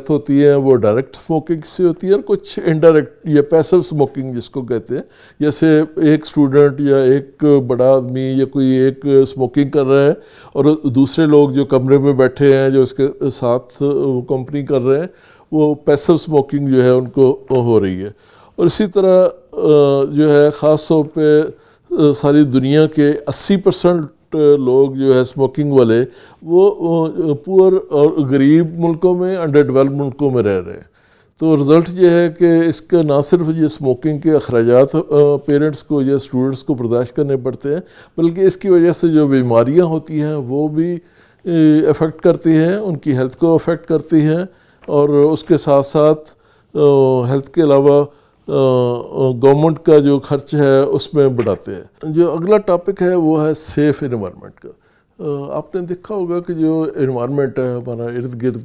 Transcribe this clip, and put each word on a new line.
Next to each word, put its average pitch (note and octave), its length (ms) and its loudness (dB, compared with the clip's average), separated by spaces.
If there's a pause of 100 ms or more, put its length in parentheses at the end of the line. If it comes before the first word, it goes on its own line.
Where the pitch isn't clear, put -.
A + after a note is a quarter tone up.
होती C#3+ 300 -2
है, C#3+ 180 4
वो C3+ 180 2
डायरेक्ट A2 400 -2
स्मोकिंग D#3+ 480 -6
से - 200 -6
होती E3+ 240 -2
है F#3+ 60 2
और G3+ 80 0
कुछ - 380 -6
इनडायरेक्ट D#3+ 680 0
या D3 140 2
पैसिव D#3+ 400 0
स्मोकिंग C3+ 540 -4
जिसको B2 260 -10
कहते A#2+ 340 -6
हैं। - 80 -8 (380)
जैसे D#3 260 0 (320)
एक D3+ 260 2
स्टूडेंट C#3+ 560 2
या C#3 180 2
एक C3+ 440 0
बड़ा C3 520 2
आदमी C3 440 -4
या C3+ 60 0
कोई C3 320 0
एक C3 280 0
स्मोकिंग C3+ 640 0
कर C#3+ 140 0
रहा C#3 200 2
है D3+ 120 0 (380)
और D3+ 320 0
दूसरे C#3 380 0
लोग D3 280 4
जो C3+ 120 0
कमरे C3 320 2
में C#3 200 0
बैठे C3+ 360 2
हैं, C3+ 180 2
जो C3+ 120 2
इसके C3+ 460 -4
साथ B2+ 520 -4
वो C#3+ 400 -2
कंपनी C3+ 420 -6
कर C3+ 180 -2
रहे C3+ 180 0
हैं, F3+ 100 -8 (440)
वो D3+ 220 0
पैसिव D3 420 0
स्मोकिंग C#3+ 520 -2
जो C3 120 2
है, B2+ 140 4
उनको C3 560 0
हो A#2+ 280 2
रही F#2+ 160 -2
है। F#2+ 200 -12 (440)
और F3 80 2
इसी G#3+ 200 -2
तरह, F#3 360 2
अ, C#3+ 800 0
जो D3 240 0
है, D3 220 4
ख़ास D3+ 380 0
तौर D#3+ 280 0
पे, D3+ 240 2
अ, D3+ 120 -6 (480)
सारी D3 420 2
दुनिया C3+ 420 0
के D3+ 280 0
अस्सी - 440 -4
परसेंट F3 520 -2 (260)
लोग C#3 640 2
जो C3+ 160 2
है B2+ 120 2
स्मोकिंग C#3 480 -4
वाले, A#2+ 340 4 (360)
वो, F3+ 260 2
अ, E3 420 -4 (340)
पुअर F#3+ 280 4
और D#3 560 0
गरीब D#3+ 500 2
मुल्कों E3+ 360 0
में, F#3 220 -4
अंडरडेवलप्ड C#3 560 0
मुल्कों C#3+ 380 -4
में A#2+ 120 0
रह G2+ 140 0
रहे F2+ 180 -10
हैं। E2+ 140 -20 (500)
तो D#3 160 0
रिज़ल्ट D#3 340 2
ये F3+ 200 2
है E3+ 200 2
कि E3 300 2
इसका E3 420 -2
ना D3 200 0
सिर्फ E3+ 280 0
ये D#3+ 180 -2
स्मोकिंग C#3+ 540 -4
के D#3+ 80 -2
अखराजात, B2+ 680 2
अ, D#3+ 60 0 (120)
पेरेंट्स D3 680 0
को D3 200 -4
या C3+ 160 0
स्टूडेंट्स C3 460 -6
को D3 120 -4
बर्दाश्त A#2+ 400 -4
करने C#3 220 -2
पड़ते B2+ 320 -8
हैं, E3 140 -6 (340)
बल्कि E3+ 240 -2
इसकी F#3+ 280 0
वजह F3 220 4
से E3+ 180 -2
जो D3+ 180 2
बीमारियां C3 600 2
होती D#3 320 -8
हैं, D3+ 160 -4
वो C#3+ 320 -4
भी, E3 280 -4
अ, E3 60 -12 (880)
अफेक्ट D#3 320 -4
करती E3 280 0
हैं, D#3+ 280 0
उनकी D#3+ 360 -6
हेल्थ C3 220 -4
को E3 200 2
अफेक्ट D#3+ 300 -4
करती D#3 360 -2
हैं। E3 280 -2 (400)
और D3 220 2
उसके D3 460 2
साथ C#3 260 2
साथ, D3+ 320 2
अ, C3+ 1160 -2
हेल्थ C3+ 220 -6
के E3+ 80 0
अलावा, C#3+ 380 4
अ, D3 60 0 (440)
अ, B2+ 840 -2
गवर्नमेंट C#3 460 0
का D3+ 220 2
जो C#3+ 200 2
खर्च C#3+ 360 -6
है, C#3 300 2
उसमें C#3 500 -2
बढ़ाते G#2 360 -4
हैं। D3+ 420 -12
जो E3+ 140 2
अगला E3+ 300 0
टॉपिक F#3+ 440 -4
है, F3+ 140 0
वो D#3+ 220 0
है D3+ 160 -2
सेफ D3 500 -4
एनवायरनमेंट A2+ 500 -10 (120)
का। - 40 -20 (500)
अ, C#3+ 380 -8
आपने D#3 240 -10
देखा F3+ 340 -12
होगा F3 240 -6
कि E3+ 140 -8
जो D#3+ 440 -2
एनवायरनमेंट C3 640 -4
है, B2 180 -4
हमारा A#2+ 340 -10
इर्द B2 240 -10
गिर्द A#2 300 -6